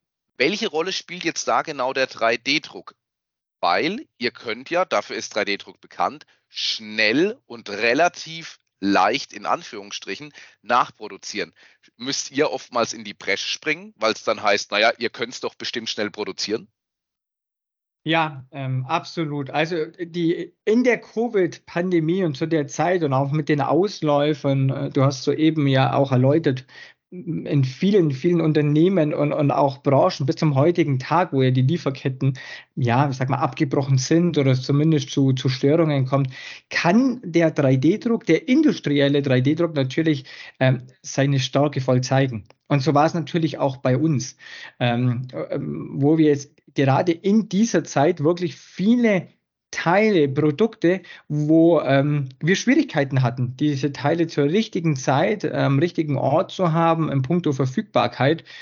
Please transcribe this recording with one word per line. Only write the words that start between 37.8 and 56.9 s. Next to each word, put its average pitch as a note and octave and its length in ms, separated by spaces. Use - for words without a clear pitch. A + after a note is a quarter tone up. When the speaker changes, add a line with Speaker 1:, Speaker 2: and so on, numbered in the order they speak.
Speaker 2:
Druck, A3+ 280
der D#3+ 220
industrielle D3 720
drei C3 200
D C#3 140
Druck E3 200
natürlich, C#3 480
ähm, C3 220
seine C#3 400
Stärke C#3+ 400
voll B2+ 200
zeigen. B2+ 440
Und C#3+ 120
so C#3 120
war's D3+ 200
natürlich D#3+ 440
auch C3+ 200
bei C3 200
uns, D3+ 400
ähm, B2 480
ähm, D3 460
wo D3 220
wir D#3 100
jetzt C#3+ 240
gerade D3+ 360
in G3 380
dieser F#3+ 340
Zeit D3+ 400
wirklich F3 320
viele G#3+ 720
Teile, F#3 580
Produkte, E3+ 720
wo, D#3+ 540
ähm, C#3 480
wir E3+ 160
Schwierigkeiten C#3+ 680
hatten, B2 340
diese D3 340
Teile E3 360
zur D3+ 180
richtigen E3+ 500
Zeit, D#3 560
am C#3 280
richtigen D#3 360
Ort C#3+ 360
zu F3 200
haben, E3 400